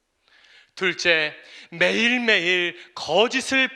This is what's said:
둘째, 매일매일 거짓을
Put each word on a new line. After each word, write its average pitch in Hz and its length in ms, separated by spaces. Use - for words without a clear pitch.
둘째, 170 600
매일매일 185 1080
거짓을 240 800